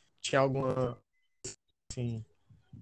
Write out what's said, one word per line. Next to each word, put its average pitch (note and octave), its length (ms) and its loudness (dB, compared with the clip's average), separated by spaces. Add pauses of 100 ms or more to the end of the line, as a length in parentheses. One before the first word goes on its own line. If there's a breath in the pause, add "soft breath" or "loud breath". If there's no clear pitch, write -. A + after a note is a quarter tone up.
(220)
tinha - 180 2
alguma, C3 640 2 (880)
assim, A#2 340 -4 (580)